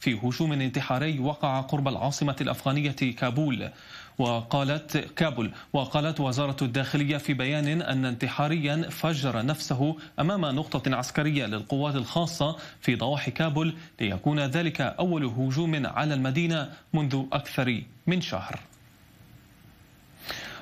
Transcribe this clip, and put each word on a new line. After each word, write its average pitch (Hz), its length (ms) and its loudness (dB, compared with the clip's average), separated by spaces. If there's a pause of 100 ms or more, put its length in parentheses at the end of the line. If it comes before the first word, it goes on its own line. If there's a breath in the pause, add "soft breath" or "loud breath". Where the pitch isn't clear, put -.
في 117 220 2
هجوم 127 300 2
انتحاري 139 680 0
وقع 135 420 0
قرب 139 280 0
العاصمة 135 520 0
الأفغانية 139 500 0
كابول. 127 800 0 (480 loud breath)
وقالت 135 800 0 (200)
كابول، 120 340 2 (220 loud breath)
وقالت 151 480 2
وزارة 135 420 0
الداخلية 139 540 0
في 143 180 -2
بيان 147 480 0
أن 131 220 0
انتحاريا 147 840 0
فجر 131 560 0
نفسه 147 500 0 (240 loud breath)
أمام 175 260 2
نقطة 139 500 0
عسكرية 143 500 0
للقوات 135 480 0
الخاصة 151 600 0 (240 loud breath)
في 120 160 2
ضواحي 131 340 -2
كابول، 160 440 0 (260 loud breath)
ليكون 120 400 0
ذلك 151 400 0
أول 160 440 0
هجوم 131 640 0
على 151 280 0
المدينة 160 560 0 (220 loud breath)
منذ 139 400 2
أكثر 127 500 0 (240)
من 175 140 2
شهر. - 400 -6 (2000 loud breath)